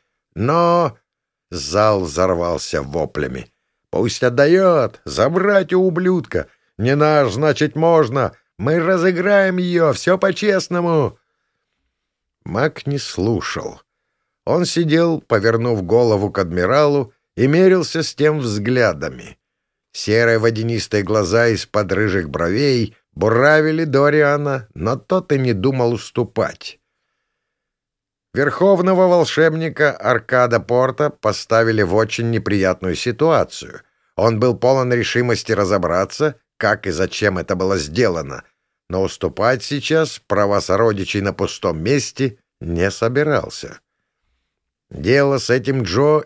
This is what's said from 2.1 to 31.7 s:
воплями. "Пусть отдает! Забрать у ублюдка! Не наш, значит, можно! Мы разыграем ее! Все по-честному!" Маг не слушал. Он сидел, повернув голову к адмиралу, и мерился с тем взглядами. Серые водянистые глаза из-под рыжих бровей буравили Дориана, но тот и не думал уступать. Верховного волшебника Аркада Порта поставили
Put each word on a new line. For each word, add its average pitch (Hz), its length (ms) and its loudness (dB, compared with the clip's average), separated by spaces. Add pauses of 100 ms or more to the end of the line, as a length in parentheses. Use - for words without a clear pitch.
воплями. 69 680 -6 (380)
"Пусть 110 320 -4
отдает! 143 840 2
Забрать 170 680 0
у 185 80 2
ублюдка! 180 680 -2 (320)
Не 123 160 0
наш, 147 380 2
значит, 147 420 0
можно! 143 580 2 (240)
Мы 151 220 0
разыграем 185 800 0
ее! 175 340 2
Все 175 240 0
по-честному!" 175 1040 -2 (1300)
Маг 117 420 -4
не 143 120 -2
слушал. 107 840 -4 (640)
Он 175 180 0
сидел, 165 560 0
повернув 113 640 0
голову 104 480 2
к - 80 -6
адмиралу, 110 720 0 (240)
и 123 100 2
мерился 175 560 2
с - 120 -8
тем 151 240 0
взглядами. 104 1000 -2 (540)
Серые 117 460 2
водянистые 110 640 -2
глаза 107 460 2
из-под 104 440 -2
рыжих 95 380 -2
бровей 113 640 -2 (160)
буравили 151 720 2
Дориана, 143 920 0
но 113 220 -4
тот 185 360 -4
и 139 60 2
не 127 140 0
думал 120 400 0
уступать. - 880 -6 (1500)
Верховного 185 760 2
волшебника 160 840 2
Аркада 120 720 0
Порта 127 500 0
поставили 110 720 0